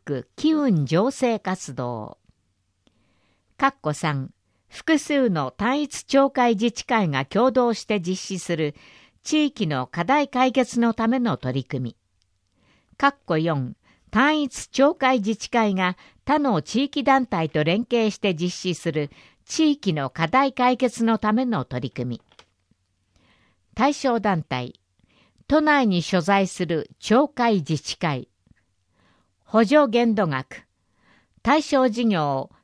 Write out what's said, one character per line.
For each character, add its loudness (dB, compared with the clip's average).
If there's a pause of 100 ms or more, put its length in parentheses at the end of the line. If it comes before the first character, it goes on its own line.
ク -8
機 2
運 2
醸 2
成 -2
活 -8
動。 -8 (1400)
括 0
弧 -2
三、 -4 (380)
複 0
数 0
の -2
単 -2
一 -8
町 2
会 2
自 0
治 -14
会 0
が -2
共 2
同 2
し -10
て -2
実 -6
施 -8
す -6
る -2 (480)
地 0
域 -4
の -4
課 -6
題 2
解 0
決 0
の 2
た -2
め 2
の -2
取 -4
り -4
組 -6
み。 -8 (1040)
括 2 (100)
弧 0
四、 -2 (340)
単 2
一 -8
町 4
会 2
自 -2
治 -12
会 2
が -2 (300)
他 4
の 0
地 -2
域 -4
団 2
体 -2
と 0
連 0
携 2
し -8
て -2
実 -4
施 -6
す -6
る -4 (360)
地 2
域 -2
の -4
課 -2
題 2
解 0
決 -2
の 2
た -2
め 0
の -2
取 -6
り -16
組 -8
み。 -20 (1500)
対 2
象 0
団 0
体、 -8 (720)
都 4
内 4
に 2
所 0
在 2
す -6
る -4
町 2
会 0
自 -2
治 -12
会。 -4 (1160)
補 2
助 6
限 2
度 0
額。 -6 (800)
対 2
象 2
事 -2
業、 -2 (140)